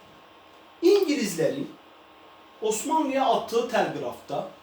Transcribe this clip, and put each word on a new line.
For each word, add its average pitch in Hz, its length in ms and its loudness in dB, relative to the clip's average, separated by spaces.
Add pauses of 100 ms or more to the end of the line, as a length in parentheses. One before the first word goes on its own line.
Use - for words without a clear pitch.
(840)
İngilizlerin 311 880 2 (920)
Osmanlı'ya 262 640 0
attığı 226 420 0
telgrafta 147 800 -4 (140)